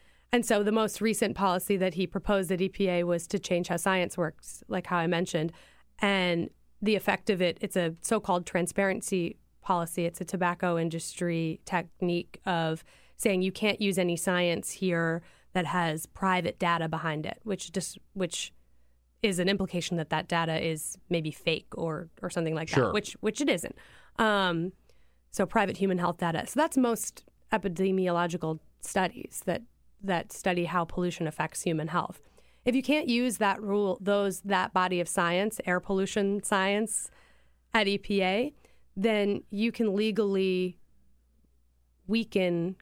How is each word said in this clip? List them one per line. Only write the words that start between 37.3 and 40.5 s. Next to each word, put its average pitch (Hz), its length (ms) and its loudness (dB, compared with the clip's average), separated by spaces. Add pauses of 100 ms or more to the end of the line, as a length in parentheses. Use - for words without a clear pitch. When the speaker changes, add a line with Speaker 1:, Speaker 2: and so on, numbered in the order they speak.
Speaker 1:
at 214 120 4
E 202 120 2
P 196 240 0
A, 214 300 0 (440)
then 202 540 2
you 214 200 0
can 208 240 0
legally 190 800 2 (1300)